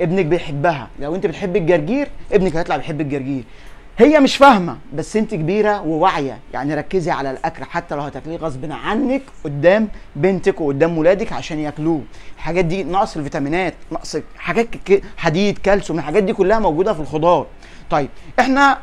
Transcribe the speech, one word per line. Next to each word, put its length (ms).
ابنك 240
بيحبها. 640
لو 140
انت 120
بتحبي 320
الجرجير 500
ابنك 240
هيطلع 200
بيحب 240
الجرجير. 440
هي 220
مش 160
فاهمه، 400
بس 220
انت 180
كبيره 480
وواعيه، 560
يعني 200
ركزي 360
على 200
الاكل 340
حتى 300
لو 60
هتاكليه 360
غصب 360
عنك 500
قدام 440
بنتك 440
وقدام 380
ولادك 340
عشان 260
ياكلوه. 440
الحاجات 280
دي 200
نقص 320
الفيتامينات، 580
نقص 240
حاجات 280
ك-، 260
ك-، 100
حديد، 420
كالسيوم، 400
الحاجات 240
دي 100
كلها 260
موجوده 360
في 60
الخضار. 460
طيب 180
احنا 440